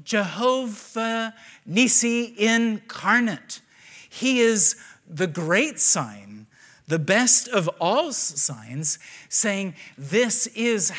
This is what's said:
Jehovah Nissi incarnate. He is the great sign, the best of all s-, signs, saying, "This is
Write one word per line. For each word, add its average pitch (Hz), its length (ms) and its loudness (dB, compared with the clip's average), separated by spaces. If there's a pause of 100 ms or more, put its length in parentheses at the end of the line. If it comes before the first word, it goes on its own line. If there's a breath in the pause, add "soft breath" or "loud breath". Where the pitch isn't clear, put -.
Jehovah 226 1300 -4 (340 loud breath)
Nissi 233 680 2
incarnate. 226 1200 0 (480 loud breath)
He 254 320 0
is 226 360 4 (300 loud breath)
the 175 200 -4
great 175 520 -2
sign, 107 680 0 (400 soft breath)
the 160 120 -2
best 202 480 4
of 196 220 0 (100)
all 214 300 0
s-, 147 320 -6
signs, 127 580 -4 (300 loud breath)
saying, 196 480 -2 (220 loud breath)
"This 202 480 0
is 220 420 -2 (100)